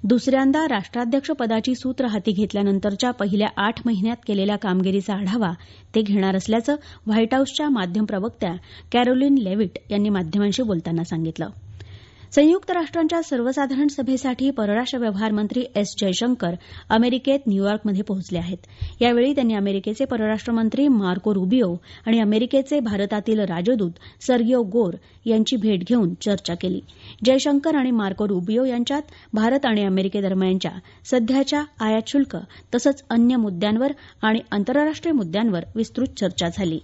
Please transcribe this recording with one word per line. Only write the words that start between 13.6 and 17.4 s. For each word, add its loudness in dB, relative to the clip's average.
सभेसाठी -2
परराष्ट्र -2
व्यवहार -2
मंत्री -2
एस -2
जयशंकर 0
अमेरिकेत 2